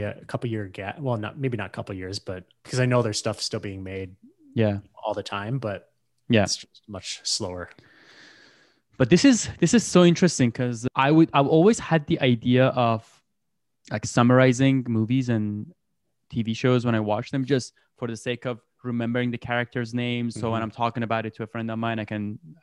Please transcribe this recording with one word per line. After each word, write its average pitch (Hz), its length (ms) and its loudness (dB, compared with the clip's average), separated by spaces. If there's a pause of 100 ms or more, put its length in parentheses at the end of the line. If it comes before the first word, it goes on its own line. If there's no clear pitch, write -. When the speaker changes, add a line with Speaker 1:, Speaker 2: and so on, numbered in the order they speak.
Speaker 1:
a - 240 -8
couple - 240 -6
year 107 160 -6
gap. 98 340 -10
Well, 123 160 -4
not, 107 220 -8
maybe 135 180 -4
not 101 160 -8
couple 104 220 -10
years, 92 240 -10
but 92 260 -12 (200)
'cause 127 160 -4
I 127 60 2
know 123 160 4
there's 110 160 -4
stuff 107 220 -4
still 110 200 -6
being 95 220 -10
made 95 320 -10 (400)
Speaker 2:
Yeah. 104 240 0 (260)
Speaker 1:
all 107 100 -4
the 101 80 -4
time, 107 360 -8
but 104 340 -8 (360)
Speaker 2:
Yeah. 107 160 6
Speaker 1:
it's - 120 0
just - 320 -18
much - 360 -12
slower. 90 460 -8 (1300)
Speaker 2:
But 127 140 0
this 175 140 6
is, 262 240 4 (120)
this 170 140 4
is 233 100 6
so 180 200 6
interesting 160 480 4
'cause 123 420 -4
I 135 160 4
would, 160 220 6
I've 143 140 4
always 170 320 6
had 156 280 0
the - 140 -2
idea 123 480 4
of, 117 540 -2 (680)
like, 107 160 -6
summarizing 127 840 4
movies 117 420 0
and 107 420 -4 (560)
T 117 140 -4
V 113 120 -4
shows 127 300 2
when 120 100 0
I 110 60 0
watch 107 300 -4
them, 135 140 -4
just 127 280 -2 (240)
for 127 120 -8
the 113 80 -8
sake 123 280 -8
of 123 160 -8 (220)
remembering 120 480 -4
the 120 80 -6
characters' 120 540 -4
names. 120 420 -4
So 113 160 -4
when 113 80 -2
Speaker 1:
Mm-hmm. 113 60 -4
Speaker 2:
I'm 110 60 -6
talking 120 320 -4
about 110 240 -4
it 107 80 -10
to - 80 -10
a 107 40 -8
friend 113 240 -8
of 113 80 -6
mine, 113 200 -4
I 107 80 -6
can, 104 320 -6 (240)